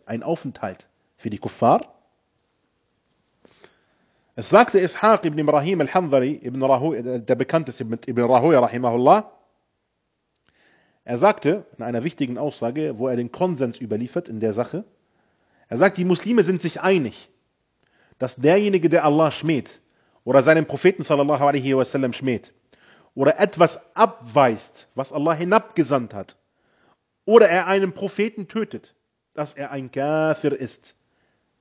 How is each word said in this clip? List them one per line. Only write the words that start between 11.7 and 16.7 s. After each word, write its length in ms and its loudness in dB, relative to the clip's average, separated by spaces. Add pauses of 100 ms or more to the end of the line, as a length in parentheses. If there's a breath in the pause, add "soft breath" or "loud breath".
in 80 -12
einer 200 -4
wichtigen 320 -6
Aussage, 640 -6
wo 100 -2
er 80 -4
den 140 -6
Konsens 500 -4
überliefert 480 -6
in 120 -10
der 120 -2
Sache, 320 -6 (840)
er 80 -8
sagt, 220 2
die 60 -2
Muslime 380 0
sind 200 0
sich 180 -6